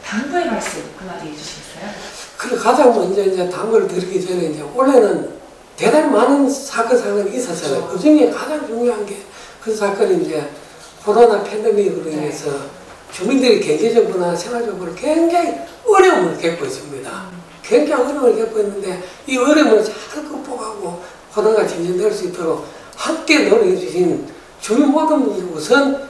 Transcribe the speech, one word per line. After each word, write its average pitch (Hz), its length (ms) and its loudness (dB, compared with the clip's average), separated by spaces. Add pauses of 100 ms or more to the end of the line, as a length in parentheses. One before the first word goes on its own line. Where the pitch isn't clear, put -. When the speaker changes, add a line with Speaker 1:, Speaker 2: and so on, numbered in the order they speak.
Speaker 1:
당부의 294 420 -4
말씀 - 380 -6 (140)
한마디 170 300 -12
해주시겠어요? 151 600 -14 (480)
Speaker 2:
그래, - 200 -4
가장 247 380 4
먼저 196 260 0
이제 185 280 0
당부를 208 400 0
드리기 180 360 -4
전에 180 200 -2
이제 151 160 -4
올해는 220 760 2 (380)
대단히 294 340 2
많은 262 400 4
사건, 233 480 -2
사건이 202 380 -2
있었잖아요. 160 460 -4
Speaker 1:
그렇죠. - 120 -8
Speaker 2:
그중에 302 380 4
가장 302 340 -6
중요한 226 400 -2
게 - 240 -12 (320)
그 220 140 -4
사건이 196 480 0
이제 151 260 -6 (540)
코로나 208 400 4
팬데믹으로 202 640 0
Speaker 1:
네. 156 60 -8
Speaker 2:
인해서 151 380 -6 (600)
주민들이 240 480 2
경제적으로나 180 760 2
생활적으로 208 600 -6
굉장히 330 600 0 (300)
어려움을 370 520 6
겪고 165 280 -4
있습니다. 139 440 -10
Speaker 1:
음. - 320 -14 (220)
Speaker 2:
굉장히 285 400 2
어려움을 254 340 2
겪고 220 220 -2
있는데 190 440 -4 (240)
이 262 100 0
어려움을 247 460 4
잘 - 100 -6 (200)
극복하고 269 880 -10 (320)
코로나가 208 340 4
진전될 180 440 -2
수 - 160 -4
있도록 160 380 -4 (300)
함께 - 540 0
노력해 190 280 4
주신 - 500 -2 (320)
주민 269 300 2
모든 302 340 2
분들 180 320 -4
우선 269 540 0